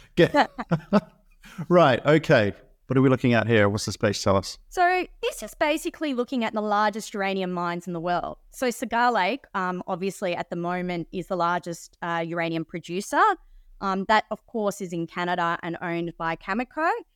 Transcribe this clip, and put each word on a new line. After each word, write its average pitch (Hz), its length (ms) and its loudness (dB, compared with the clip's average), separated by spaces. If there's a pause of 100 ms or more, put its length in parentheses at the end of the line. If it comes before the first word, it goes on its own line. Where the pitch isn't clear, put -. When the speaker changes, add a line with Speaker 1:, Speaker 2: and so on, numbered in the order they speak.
(160)
Speaker 1:
Get 226 360 4 (400)
<laughs> - 0 -
Speaker 2:
<laughs> - 760 -4
Speaker 1:
Right. 160 360 6
Okay. 139 480 4 (320)
What 131 120 -2
are 131 40 6
we 135 80 6
looking 127 240 4
at 110 140 2
here? 107 200 6
What's 104 180 -2
this 107 120 -6
page 104 260 0
tell 98 140 4
us? - 220 -4 (100)
Speaker 2:
So 359 360 0 (180)
this - 200 -6
is 214 120 -14
basically 311 580 -2
looking 240 320 -4
at - 80 -4
the 214 80 -2
largest 214 520 0
uranium 196 380 -2
mines 175 360 -6
in 175 60 -6
the 165 60 -6
world. 170 380 -4 (140)
So 254 180 -4
Cigar 233 420 0
Lake, 202 320 -2 (120)
um, 185 320 -4
obviously 180 480 -4
at - 160 -8
the 180 40 -6
moment 175 560 -4
is 180 160 -10
the 190 80 -6
largest, 170 640 -4
uh, 170 240 -4
uranium 165 380 -4
producer. 180 580 -4 (600)
Um, 190 260 -2
that, 220 240 4
of - 140 -10
course, 208 360 -4
is 180 120 -8
in 170 140 -4
Canada 175 560 -2
and 170 180 -6
owned 170 360 -4
by 165 180 -4
Cameco. 254 540 -4 (260)